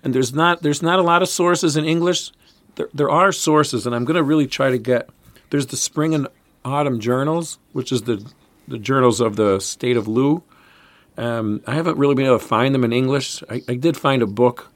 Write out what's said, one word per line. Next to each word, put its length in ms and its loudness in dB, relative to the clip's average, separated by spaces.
And 120 -2
there's 180 0
not, 300 0
there's 180 0
not 160 2
a 60 2
lot 180 4
of 80 0
sources 480 0
in 80 0
English. 460 0
There, 180 -6
there 180 0
are 200 4
sources, 540 0
and 80 -2
I'm 120 -2
gonna 180 0
really 240 2
try 240 -2
to 80 -2
get, 300 -2
there's 160 -2
the 100 -8
Spring 380 -2
and 120 -2
Autumn 340 -2
Journals, 600 -2
which 180 -6
is 120 -2
the, 220 -4
the 120 -10
journals 420 2
of 140 0
the 240 2
state 380 -2
of 100 -2
Lu. 340 2
Um, 500 -4
I 80 -4
haven't 220 -2
really 180 2
been 120 2
able 120 4
to 60 -8
find 280 2
them 120 2
in 80 0
English. 560 -2
I, 180 -6
I 80 -2
did 220 0
find 240 2
a 60 2
book. 480 0